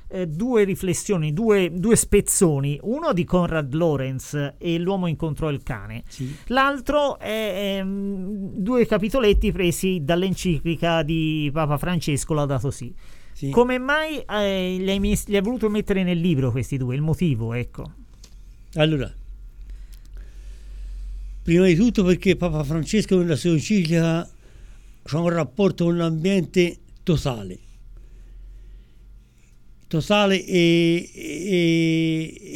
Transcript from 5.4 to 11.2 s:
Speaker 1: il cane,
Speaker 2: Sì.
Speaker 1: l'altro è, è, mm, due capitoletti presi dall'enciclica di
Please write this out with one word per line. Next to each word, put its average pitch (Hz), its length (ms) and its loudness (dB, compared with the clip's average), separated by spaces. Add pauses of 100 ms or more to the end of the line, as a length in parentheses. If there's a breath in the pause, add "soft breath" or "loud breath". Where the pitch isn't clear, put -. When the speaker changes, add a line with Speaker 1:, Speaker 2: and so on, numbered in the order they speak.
Speaker 1:
il 143 140 -4
cane, 110 440 -8
Speaker 2:
Sì. 135 300 -10 (120)
Speaker 1:
l'altro 277 680 0
è, 202 600 -4
è, 196 40 -4
mm, 196 720 -6
due 233 280 2
capitoletti 208 680 2
presi 180 520 0
dall'enciclica 170 1000 0
di 156 480 0